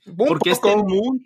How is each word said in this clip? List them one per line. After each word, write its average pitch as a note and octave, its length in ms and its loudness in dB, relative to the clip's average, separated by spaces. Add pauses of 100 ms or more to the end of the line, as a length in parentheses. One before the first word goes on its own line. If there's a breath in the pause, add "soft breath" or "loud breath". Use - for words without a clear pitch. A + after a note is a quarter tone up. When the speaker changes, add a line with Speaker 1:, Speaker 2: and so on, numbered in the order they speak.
Speaker 1:
Un E3+ 100 -20 (140)
Speaker 2:
Porque D#4 220 0
este G3+ 200 2
Speaker 1:
poco. G#3 160 2
Speaker 2:
Moon, A3+ 380 -2